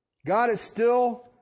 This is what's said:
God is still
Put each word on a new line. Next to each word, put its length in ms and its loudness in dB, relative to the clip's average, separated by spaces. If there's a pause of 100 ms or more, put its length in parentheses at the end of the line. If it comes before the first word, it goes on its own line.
(260)
God 240 0
is 120 -2
still 680 0 (120)